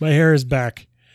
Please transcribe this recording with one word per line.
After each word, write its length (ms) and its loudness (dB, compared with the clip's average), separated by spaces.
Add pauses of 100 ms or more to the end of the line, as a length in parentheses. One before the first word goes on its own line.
My 100 -2
hair 240 2
is 100 0
back 420 -6 (280)